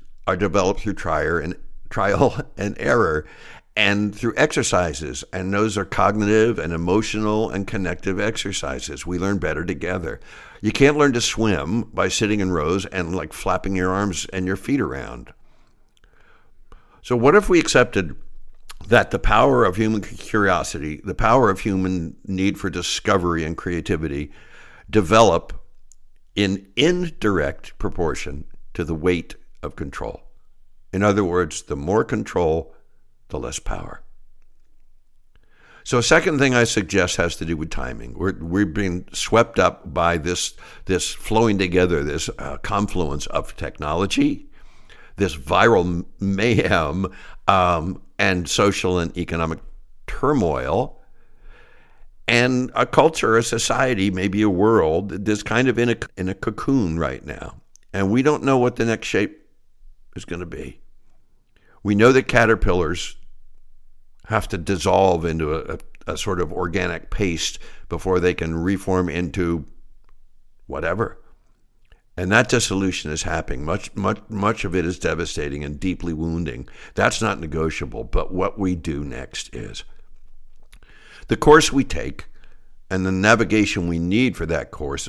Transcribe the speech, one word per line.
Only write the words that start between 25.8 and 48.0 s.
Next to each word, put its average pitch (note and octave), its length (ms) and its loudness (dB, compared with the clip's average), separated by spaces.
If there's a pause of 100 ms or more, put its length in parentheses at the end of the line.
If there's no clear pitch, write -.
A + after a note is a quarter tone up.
in G2 400 0
indirect B2 1040 -2
proportion D2+ 640 -4 (300)
to F2+ 100 -4
the D#2+ 120 -2
weight E2+ 400 0 (280)
of E2 120 -10
control? C2+ 480 -10 (680)
In F#2+ 120 2
other G#2 200 4
words, F2 380 0
the - 160 -8
more F2 260 0
control, F2+ 720 -2 (540)
the D2+ 100 -6
less - 200 -8
power. - 420 -6 (1800)
So - 140 0
a A#2 60 4
second D#3+ 360 4
thing C3+ 140 4
I A#2+ 100 6
suggest F#2 540 2
has F2 200 0
to E2 80 -6
do D#2+ 120 -2
with D#2+ 120 -6
timing. B1 480 -6
We're, F#2+ 220 -2
we're F2 260 2
being F2+ 460 -2
swept - 480 2
up F2 340 0
by E2+ 240 2
this, E2+ 380 -4 (300)
this F2+ 260 -2
flowing A2 460 2
together, F2+ 460 2
this, D2 340 -4
uh, C#2+ 200 -10
confluence F2+ 680 -2
of - 280 -6
technology, E2+ 920 -2 (680)
this F2+ 180 0
viral F#2 500 4
m-, F2 200 -2 (140)
mayhem, F#2+ 920 2 (360)
um, F2+ 540 2 (160)